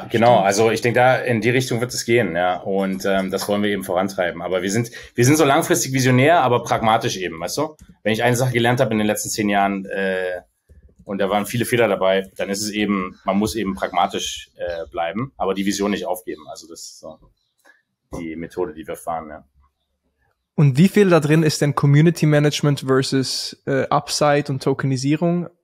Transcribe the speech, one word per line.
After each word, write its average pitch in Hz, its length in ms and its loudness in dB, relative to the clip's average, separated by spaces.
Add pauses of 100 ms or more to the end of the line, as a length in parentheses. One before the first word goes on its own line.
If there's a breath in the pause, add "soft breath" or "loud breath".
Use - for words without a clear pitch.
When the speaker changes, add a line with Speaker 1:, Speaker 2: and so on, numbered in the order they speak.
Speaker 1:
Ja, - 80 -14
Speaker 2:
genau. 117 260 6
Speaker 1:
stimmt. 98 100 4
Speaker 2:
Also 107 260 4
ich 110 100 -2
denke, 120 180 2
da 127 180 4
in 110 240 -2
die 110 80 0
Richtung 123 320 -2
wird 123 120 -6
es - 120 -8
gehen, 113 300 2
ja. 90 260 0
Und, 95 440 -4
ähm, 95 260 0
das 95 180 -4
wollen 104 140 0
wir 104 60 0
eben 101 140 -4
vorantreiben. 92 580 -4
Aber 90 200 -4
wir 98 100 -4
sind, 120 200 -2 (220 loud breath)
wir 120 120 2
sind 139 120 6
so 160 60 4
langfristig 143 500 2
visionär, 131 480 4
aber 123 220 2
pragmatisch 113 540 0
eben, 82 220 -6
weißt - 180 -8
du? 151 180 -6 (280 soft breath)
Wenn 107 100 0
ich 110 100 0
eine 123 120 2
Sache 123 180 0
gelernt 120 260 2
habe 120 140 0
in 110 60 0
den 104 80 0
letzten 107 220 -4
zehn 104 200 -2
Jahren, 98 360 0
äh, 92 560 -4 (640)
und 101 140 -8
da 95 120 -2
waren 101 160 0
viele 113 200 -4
Fehler 117 220 2
dabei, 95 500 0
dann 92 120 -6
ist 101 140 -6
es 107 60 -6
eben, 101 560 -4
man 98 120 0
muss 107 180 0
eben 95 200 -4
pragmatisch, 90 800 -4
äh, 85 340 -8
bleiben, 90 480 -8
aber 95 160 -2
die 98 120 -4
Vision 101 260 -2
nicht 87 140 -4
aufgeben. 82 440 -8
Also 80 180 -18
das 80 140 -20
ist - 180 -20
so 80 200 -18 (1000 soft breath)
die 82 180 -10
Methode, 82 380 -8
die 78 140 -14
wir 85 80 -10
fahren, 80 340 -8
ja. 78 160 -18 (1120)
Speaker 1:
Und 143 220 4
wie 185 120 6
viel 208 200 4
da 170 100 6
drin 151 240 4
ist 156 180 -2
denn 143 140 2
Community 151 500 4
Management 147 560 2
versus, 131 840 -2
äh, 139 240 -2
Upside 147 600 0
und 135 100 -6
Tokenisierung? 147 840 0 (160)